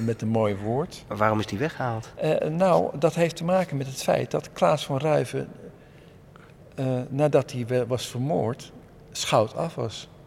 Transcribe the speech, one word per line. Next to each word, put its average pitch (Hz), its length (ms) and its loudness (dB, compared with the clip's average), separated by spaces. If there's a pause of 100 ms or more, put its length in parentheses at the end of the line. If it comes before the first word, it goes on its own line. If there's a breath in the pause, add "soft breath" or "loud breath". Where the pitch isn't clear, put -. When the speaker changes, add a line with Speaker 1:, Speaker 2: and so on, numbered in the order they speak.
Speaker 1:
met 113 180 -2
een 113 60 -2
mooi 110 280 2
woord. 117 520 -4
Speaker 2:
Maar 107 80 -6
waarom 107 240 4
is 104 60 -2
die 98 120 -4
weggehaald? 123 580 -4
Speaker 1:
Eh, 156 340 0
nou, 170 480 2
dat 147 160 2
heeft 170 220 2
te 165 80 -6
maken 175 320 0
met 135 100 -2
het 135 160 -8
feit 135 280 2
dat - 220 -4
Klaas 160 340 2
van 135 120 0
Ruiven, 143 500 0 (1300 loud breath)
eh, 131 120 -2 (220)
nadat 143 440 2
hij 123 140 -4
we-, 123 200 0
was 117 200 -2
vermoord, 135 640 -2 (400)
schout 110 440 2
af - 180 -4
was. - 340 -6 (180)